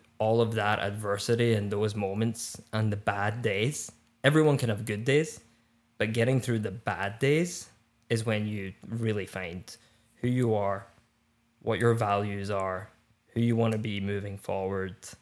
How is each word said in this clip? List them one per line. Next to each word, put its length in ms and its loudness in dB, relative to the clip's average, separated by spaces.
all 220 4
of 140 2
that 260 2
adversity 760 0
and 160 0
those 240 0
moments 680 -2
and 200 2
the 40 -2
bad 440 -2
days, 500 -2
everyone 360 6
can 100 -2
have 160 -2
good 200 -4
days, 360 2
but 140 0
getting 280 4
through 180 0
the 120 -2
bad 480 -4
days 520 0
is 160 0
when 200 0
you 260 -6
really 400 -2
find 500 -10
who 120 -2
you 260 2
are, 320 -2
what 180 -2
your 140 6
values 560 0
are, 380 -4
who 120 -2
you 160 4
wanna 220 2
be 220 -4
moving 360 -4
forward. 600 -4